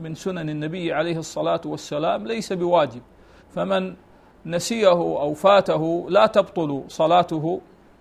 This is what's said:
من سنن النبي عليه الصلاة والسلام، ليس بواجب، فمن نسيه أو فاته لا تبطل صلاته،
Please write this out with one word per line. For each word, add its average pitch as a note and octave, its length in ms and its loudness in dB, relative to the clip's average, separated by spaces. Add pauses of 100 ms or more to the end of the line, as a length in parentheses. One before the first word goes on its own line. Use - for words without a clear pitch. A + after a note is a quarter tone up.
من D#3+ 140 -10
سنن F3 340 -6
النبي D#3 440 -4
عليه D#3+ 240 -2
الصلاة E3 480 -4
والسلام، D#3 640 -4
ليس A3 260 -6
بواجب، E3+ 480 2 (540)
فمن F#3 400 -2 (500)
نسيه F#3 420 0 (340)
أو F#3+ 120 -2
فاته F3 760 2
لا G#3 160 4
تبطل D#3+ 600 0
صلاته، E3 760 0 (400)